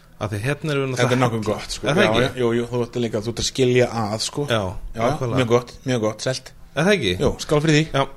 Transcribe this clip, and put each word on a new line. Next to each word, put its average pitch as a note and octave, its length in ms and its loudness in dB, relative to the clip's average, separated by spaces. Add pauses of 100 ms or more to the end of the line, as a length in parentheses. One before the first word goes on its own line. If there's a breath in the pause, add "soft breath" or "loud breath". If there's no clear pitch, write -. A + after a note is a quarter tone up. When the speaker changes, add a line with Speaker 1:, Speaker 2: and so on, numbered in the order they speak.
(180 soft breath)
Speaker 1:
Af G2+ 140 -4
því G#2 80 -4
hérna D3 320 -4
erum C3+ 220 -2
við - 20 -6
Speaker 2:
Þetta B2 160 2
er B2+ 80 4
Speaker 1:
náttúrulega B2+ 60 4
Speaker 2:
nokkuð A2 180 -2
gott, G#2 320 -4
sko. A2 100 -8
Speaker 1:
Er C#3 80 2
það F#3+ 120 4
Speaker 2:
Já, - 20 4
Speaker 1:
ekki? A2+ 140 4
Speaker 2:
já, B2+ 180 -2
jú, A#2+ 160 2
jú, A#2+ 100 0
þú A#2+ 140 -2
ert A#2 160 -4
líka, A#2 240 0
þú A2 80 -6
ert A2+ 140 -4
að - 80 -2
skilja B2 420 4
að, A2 320 -2
sko. D3 240 -6
Speaker 1:
Já, A#2+ 80 0
Speaker 2:
Já, F#2+ 160 -2 (220)
já, A2+ 80 -4
Speaker 1:
nákvæmlega. C3 340 0
Speaker 2:
mjög B2 120 2
gott, A#2+ 260 2 (100)
mjög B2+ 160 0
gott, G#2+ 240 -2
selt. - 280 -6 (180)
Speaker 1:
Er D3+ 140 0
það G#3 100 4
ekki? A2+ 240 2
Speaker 2:
Jú, B2+ 180 2
skál D3+ 240 0
fyrir D3+ 160 4
því. D#3 100 4
Speaker 1:
Já, C#3 160 0 (140)